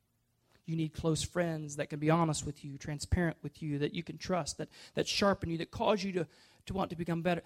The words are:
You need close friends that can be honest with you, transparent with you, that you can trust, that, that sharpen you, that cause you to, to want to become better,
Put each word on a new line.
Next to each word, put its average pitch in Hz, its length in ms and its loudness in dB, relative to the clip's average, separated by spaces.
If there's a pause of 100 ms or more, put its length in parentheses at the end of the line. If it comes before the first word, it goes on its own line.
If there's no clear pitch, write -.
(640)
You 165 120 -2
need 160 160 0
close 160 300 0
friends 156 540 -2
that 143 140 -4
can 147 100 -6
be 151 100 4
honest 160 340 4
with 147 200 -8
you, 139 120 -10
transparent 165 640 0
with - 220 -10
you, 147 160 -2
that 147 160 0
you 170 80 -4
can 160 160 -10
trust, 175 400 -2
that, 156 100 -6 (260)
that - 120 2
sharpen 196 420 2
you, 165 100 -2
that 165 120 -6
cause 214 320 2
you 196 100 -2
to, 165 140 0 (400)
to 185 80 -6
want 180 160 -2
to 165 60 -10
become 165 260 -2
better, 175 240 2